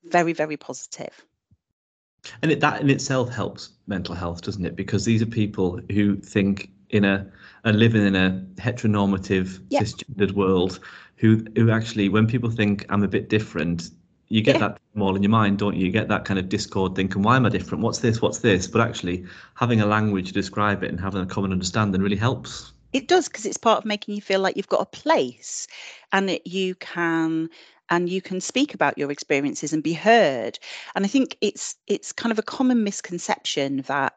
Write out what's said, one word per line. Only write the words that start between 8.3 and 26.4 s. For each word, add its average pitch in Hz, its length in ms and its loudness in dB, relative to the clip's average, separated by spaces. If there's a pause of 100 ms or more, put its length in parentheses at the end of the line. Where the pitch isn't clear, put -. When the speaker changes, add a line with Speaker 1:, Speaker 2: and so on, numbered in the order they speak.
Speaker 2:
heteronormative, 98 1160 0
Speaker 1:
Yeah. 277 120 0
Speaker 2:
cisgendered 101 500 -2
world, 95 480 2 (380)
who, 113 280 4 (120)
who 113 120 6
actually, 110 380 0
when 107 200 4
people 117 220 -2
think, 101 380 0
"I'm 101 160 2
a 92 60 0
bit 95 180 -2
different," 85 640 -2 (400)
you 110 120 2
get 123 140 6
Speaker 1:
Yeah. 101 140 2
Speaker 2:
that - 100 -12 (140)
more 98 240 0
in 98 40 0
your 101 100 4
mind, 101 280 4
don't 101 160 0
you? 92 120 0
You - 40 -2
get 107 160 0
that 104 160 0
kind 95 160 -2
of 92 80 -2
discord 95 480 -2
thinking, 95 280 0
"Why 117 120 6
am 127 100 4
I 101 40 4
different? 92 340 -4
What's 113 160 -2
this? 113 220 0
What's - 180 0
this?" 95 280 2
But 113 200 2
actually 90 380 -6 (300)
having 117 260 2
a 104 40 4
language 104 420 0
to 95 60 -10
describe 101 480 0
it - 100 -4
and 85 100 -6
having 95 200 -4
a 95 40 -4
common 95 260 -2
understanding 95 500 0
really 101 140 0
helps. - 560 -4 (220)
Speaker 1:
It 262 160 -2
does, 359 180 4
'cause - 180 -10
it's - 120 -4
part 220 220 2
of - 60 -8
making 208 300 -6
you 202 60 -8
feel 196 180 0
like 190 160 0
you've - 140 -6
got - 120 2
a 196 40 -2
place - 800 -2 (460)
and 196 160 2
that - 180 -4